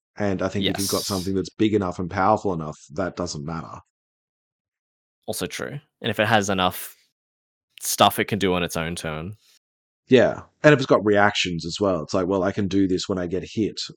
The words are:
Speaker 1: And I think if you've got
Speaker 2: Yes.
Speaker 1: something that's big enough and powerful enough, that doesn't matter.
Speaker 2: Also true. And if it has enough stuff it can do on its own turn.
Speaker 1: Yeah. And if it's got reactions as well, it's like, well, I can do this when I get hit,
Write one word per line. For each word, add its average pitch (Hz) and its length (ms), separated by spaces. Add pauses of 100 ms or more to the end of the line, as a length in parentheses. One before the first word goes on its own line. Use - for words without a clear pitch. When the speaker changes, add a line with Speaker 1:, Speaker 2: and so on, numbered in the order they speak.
(180)
Speaker 1:
And 98 240
I 92 80
think 98 160
if 95 140
you've 98 100
got 101 80
Speaker 2:
Yes. 87 100
Speaker 1:
something 95 280
that's 92 160
big 107 220
enough 95 260
and 90 100
powerful 98 440
enough, 78 240 (160)
that 87 220
doesn't 82 300
matter. 82 340 (1500)
Speaker 2:
Also 107 180
true. - 340 (220)
And 117 80
if 107 100
it 107 80
has 107 220
enough 92 460 (880)
stuff - 360
it 107 80
can 104 140
do 92 160
on 87 80
its 82 140
own 82 180
turn. 80 400 (720)
Speaker 1:
Yeah. 113 360 (200)
And 151 100
if 131 60
it's 127 80
got 104 180
reactions 101 600
as 82 160
well, 95 200
it's 73 120
like, 92 140
well, 95 160
I 98 100
can 104 160
do 98 180
this 92 220
when 98 100
I 90 80
get 85 160 (100)
hit, 104 260 (180)